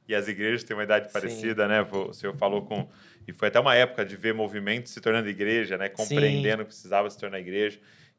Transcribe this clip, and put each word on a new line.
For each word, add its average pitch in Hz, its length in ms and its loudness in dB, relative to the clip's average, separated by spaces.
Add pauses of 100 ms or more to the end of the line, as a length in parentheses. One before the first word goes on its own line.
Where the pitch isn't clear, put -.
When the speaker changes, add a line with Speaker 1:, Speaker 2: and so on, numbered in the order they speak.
Speaker 1:
e 107 80 -2
as 101 140 -2
igrejas 110 340 -2
têm 110 140 -8
uma 104 60 -2
idade 104 240 2
Speaker 2:
Sim. - 60 -20
Speaker 1:
parecida, 107 540 -2
né? 107 140 4
O 98 320 -4
senhor 98 240 -8
falou 101 240 0
com, 98 260 -6 (400)
e 90 60 -12
foi 107 160 0
até 117 100 6
uma 127 160 6
época 123 300 4
de 98 100 -10
ver 110 180 0
movimento 107 560 -4
se - 120 -16
tornando 113 260 2
igreja, 101 500 0
né? 98 120 -4
Speaker 2:
Sim. - 60 -18
Speaker 1:
Compreendendo 143 640 2
que 107 100 -8
precisava 101 400 0
se - 80 -18
tornar 98 240 -8
igreja. 104 360 0 (420)